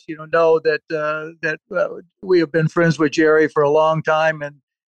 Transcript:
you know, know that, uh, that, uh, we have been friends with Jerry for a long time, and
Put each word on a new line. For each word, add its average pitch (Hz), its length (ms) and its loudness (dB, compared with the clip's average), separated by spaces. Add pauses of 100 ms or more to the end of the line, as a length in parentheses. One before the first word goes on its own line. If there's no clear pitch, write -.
you 156 80 -12
know, 156 80 -16
know 160 360 2
that, 151 200 -2 (100)
uh, 156 520 -6
that, 160 180 -6 (100)
uh, 170 300 -4 (220)
we 185 180 2
have 151 100 0
been 160 160 0
friends 165 320 0
with 151 140 0
Jerry 156 340 4
for 147 160 -2
a 143 80 2
long 156 320 0
time, 156 380 -2
and 147 160 -12 (340)